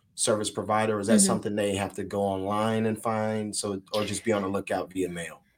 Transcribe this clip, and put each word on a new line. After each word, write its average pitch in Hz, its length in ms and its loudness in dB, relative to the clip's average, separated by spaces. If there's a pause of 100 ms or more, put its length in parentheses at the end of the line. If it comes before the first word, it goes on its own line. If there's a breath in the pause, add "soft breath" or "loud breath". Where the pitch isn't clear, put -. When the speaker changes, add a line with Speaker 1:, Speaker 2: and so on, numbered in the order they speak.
(140)
Speaker 1:
service 107 360 0
provider." 107 480 0
Is 101 100 -4
that 110 100 8
Speaker 2:
Mm-hmm. - 80 6
Speaker 1:
something 104 300 0
they 101 200 0
have 98 180 -2
to 98 100 -6
go 101 180 -2
online 104 640 0
and 107 140 -2
find? 107 540 -2
So, 101 260 -4 (120)
or 107 120 0
just 98 200 -6
be 113 80 2
on 104 100 2
the 95 60 -2
lookout 95 440 -4
via 92 180 0
mail? 82 300 -10 (180)